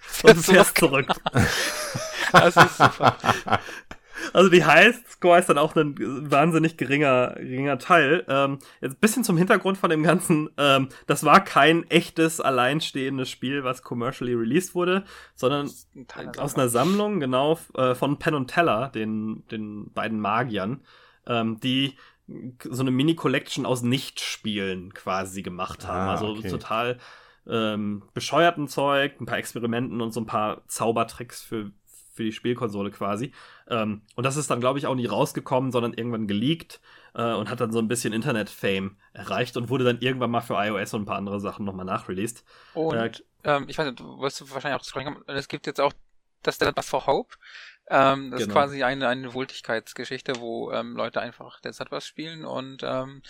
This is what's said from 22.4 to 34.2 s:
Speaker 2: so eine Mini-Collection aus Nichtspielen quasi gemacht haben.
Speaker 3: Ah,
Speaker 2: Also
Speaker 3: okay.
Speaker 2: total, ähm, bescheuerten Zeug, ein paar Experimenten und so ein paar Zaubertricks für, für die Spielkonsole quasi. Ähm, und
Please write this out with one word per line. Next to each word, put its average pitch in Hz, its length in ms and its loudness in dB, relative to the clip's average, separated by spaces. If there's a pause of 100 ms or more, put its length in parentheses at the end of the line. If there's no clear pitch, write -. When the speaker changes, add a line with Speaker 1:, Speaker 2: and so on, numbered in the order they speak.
Speaker 2:
so 127 140 -6
eine 131 100 0
Mini-Collection 139 720 0
aus 120 160 -2
Nichtspielen 101 1120 -6
quasi 95 480 -6
gemacht 90 440 -10
haben. 95 220 -4
Speaker 3:
Ah, 95 40 -2
Speaker 2:
Also 90 160 -2
Speaker 3:
okay. 110 200 -8
Speaker 2:
total, 113 500 -4 (500)
ähm, 107 560 -4 (100)
bescheuerten 151 540 0
Zeug, 139 520 -2
ein 120 60 -10
paar 107 120 -4
Experimenten 117 640 -4
und 113 120 -6
so 120 80 -6
ein 110 60 -6
paar 107 420 -4
Zaubertricks 117 720 -4
für, 104 300 -10 (400)
für - 100 -10
die 110 100 -2
Spielkonsole 110 600 -4
quasi. 104 400 -6 (360)
Ähm, 107 340 -4 (120)
und 120 100 -4